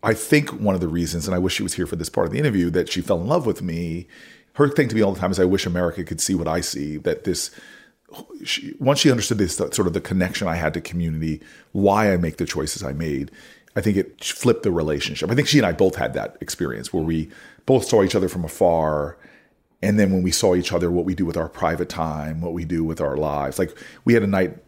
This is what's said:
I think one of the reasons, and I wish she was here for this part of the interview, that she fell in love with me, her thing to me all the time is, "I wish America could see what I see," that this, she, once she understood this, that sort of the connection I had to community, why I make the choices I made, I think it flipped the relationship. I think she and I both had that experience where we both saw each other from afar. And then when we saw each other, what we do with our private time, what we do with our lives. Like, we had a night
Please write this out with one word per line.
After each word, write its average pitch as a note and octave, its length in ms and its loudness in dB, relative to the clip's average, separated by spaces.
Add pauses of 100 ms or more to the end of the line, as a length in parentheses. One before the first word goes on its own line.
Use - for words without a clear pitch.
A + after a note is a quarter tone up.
I A2 100 2
think D3 360 2 (100)
one G2+ 160 2
of F2 60 0
the F2 60 0
reasons, E2 400 -2
and F#2 80 0
I - 20 2
wish F2+ 160 2
she - 100 -4
was F#2 120 -4
here F2+ 120 -2
for - 80 -6
this E2 140 -6
part - 180 0
of G2+ 60 -4
the A#2 60 -2
interview, G2+ 320 2
that F2 180 0
she F#2 120 -4
fell F2 200 0
in F#2 60 -4
love D3+ 180 -2
with G#2+ 160 -2
me, E2+ 460 -6 (460)
her D3 140 4
thing C#3 220 2
to G#2+ 60 -2
me A2 60 2
all G2 120 2
the F2+ 60 -8
time F#2 120 0
is, F#2+ 80 -2
"I F#2 60 6
wish F#2+ 200 2
America F2 380 -2
could D#2+ 160 -8
see - 160 0
what E2 120 -2
I E2 120 0
see," D2+ 380 -6
that D2+ 260 -4
this, - 280 -4 (920)
she, - 360 -6
once C#3 200 4
she D3+ 120 6
understood A#2 260 0
this, F#2+ 200 2
that D2+ 160 -2
sort G2 140 2
of E2 60 0
the E2 80 -2
connection F#2 460 0
I E2 80 -2
had D#2+ 180 0
to E2+ 80 -4
community, D#2+ 600 -4 (300)
why G2+ 400 4
I F#2 60 4
make E2+ 200 0
the E2+ 80 -2
choices - 380 -6
I C2+ 80 -4
made, C#2+ 400 -4 (440)
I G#2 60 -2
think G#2 140 2
it - 280 -2
flipped - 400 0
the G2+ 80 2
relationship. D#2 600 -2
I A#2+ 40 2
think C3+ 120 2
she D3+ 120 4
and A2 60 2
I F2 60 2
both F2 240 2
had - 200 -2
that G#1 260 -6
experience B1 500 -6
where E2+ 120 0
we D#2+ 260 -2 (360)
both C3 200 4
saw G#2 180 6
each F#2+ 120 2
other F#2+ 120 2
from F2 160 -4
afar. D#2 760 0 (640)
And G2+ 160 2
then G2 140 4
when F#2 120 2
we F2+ 80 2
saw F#2 240 4
each F2+ 180 0
other, F2 180 2
what F2 140 0
we F#2 100 -2
do F2+ 100 0
with E2 120 -4
our E2 100 -2
private E2 420 -2
time, D#2 520 -4
what E2+ 120 -4
we E2+ 120 -6
do E2 180 -2
with D#2+ 160 -4
our C#2+ 160 -2
lives. C#2+ 420 -2
Like, F#2 180 -2 (280)
we A#2 100 4
had A2+ 100 6
a G2+ 40 0
night F#2+ 300 0 (100)